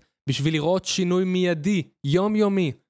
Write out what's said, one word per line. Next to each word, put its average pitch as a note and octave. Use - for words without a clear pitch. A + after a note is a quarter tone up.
בשביל C3+
לראות E3+
שינוי F#3
מיידי, F3+
יומיומי, G3